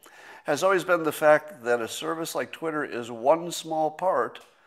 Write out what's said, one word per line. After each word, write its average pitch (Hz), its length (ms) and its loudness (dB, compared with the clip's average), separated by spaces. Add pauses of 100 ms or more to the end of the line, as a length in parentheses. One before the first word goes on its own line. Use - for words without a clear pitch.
(440)
"has 147 200 0
always 190 180 2
been 170 220 2
the 151 80 0
fact 151 500 4
that 120 180 2
a 110 60 -4
service 160 480 -8
like 127 160 -4
Twitter 156 340 -6
is 117 260 -8
one 151 420 2
small 156 400 -4
part 156 480 -2 (260)